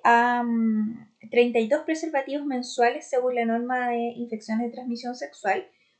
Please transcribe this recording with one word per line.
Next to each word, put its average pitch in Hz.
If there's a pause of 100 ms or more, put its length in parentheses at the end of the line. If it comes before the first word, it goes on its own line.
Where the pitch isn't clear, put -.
a, 240
mm, 226
treinta 240
y 226
dos 294
preservativos 294
mensuales 254
según 254
la 233
norma 240
de 233
infecciones 233
de 233
transmisión 247
sexual. - (320)